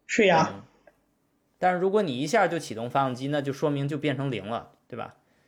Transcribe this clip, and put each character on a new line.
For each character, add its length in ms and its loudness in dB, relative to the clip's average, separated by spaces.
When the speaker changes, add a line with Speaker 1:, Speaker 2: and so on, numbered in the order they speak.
Speaker 1:
是 180 2
呀。 300 6
Speaker 2:
嗯。 80 -14
但 160 2
是 60 -2
如 100 2
果 100 2
你 180 -2
一 80 -2
下 220 2
就 100 -2
启 160 -8
动 140 -6
发 160 2
动 100 -2
机， 140 -6
那 140 0
就 100 -4
说 160 -2
明 180 -2
就 120 -4
变 180 -2
成 140 -2
零 180 -6
了， 220 -6
对 100 -12
吧？ 180 -10